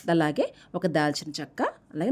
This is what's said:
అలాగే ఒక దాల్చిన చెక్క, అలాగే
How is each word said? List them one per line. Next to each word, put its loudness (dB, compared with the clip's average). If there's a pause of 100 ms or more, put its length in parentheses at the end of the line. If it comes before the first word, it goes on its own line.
(140)
అలాగే 2 (340)
ఒక -2 (100)
దాల్చిన 0
చెక్క, -10 (340)
అలాగే 0